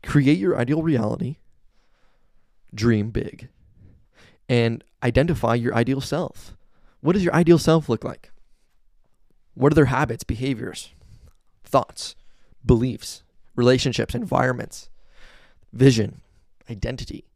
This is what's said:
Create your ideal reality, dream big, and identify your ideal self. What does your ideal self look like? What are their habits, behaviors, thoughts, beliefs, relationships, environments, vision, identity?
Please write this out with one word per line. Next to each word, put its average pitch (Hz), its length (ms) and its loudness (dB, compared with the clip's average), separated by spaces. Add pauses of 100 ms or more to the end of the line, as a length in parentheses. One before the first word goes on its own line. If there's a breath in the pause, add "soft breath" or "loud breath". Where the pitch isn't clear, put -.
Create 147 340 2
your 185 180 -2
ideal 143 280 -2
reality, 127 540 -2 (1400)
dream 110 360 0
big, - 400 -10 (960 soft breath)
and 117 360 0 (180)
identify 123 540 2
your 120 180 -2
ideal 131 280 0
self. - 540 -8 (460)
What 160 120 2
does 190 100 2
your 175 100 0
ideal 165 240 6
self 160 320 2
look 113 140 -2
like? - 280 -14 (1200)
What 135 160 2
are 147 40 2
their 147 100 6
habits, 127 380 -2
behaviors, 117 680 -8 (680)
thoughts, - 520 -2 (480)
beliefs, 117 600 0 (320)
relationships, 123 580 2
environments, 127 760 -4 (840 soft breath)
vision, 117 480 2 (480)
identity? - 560 -10 (100)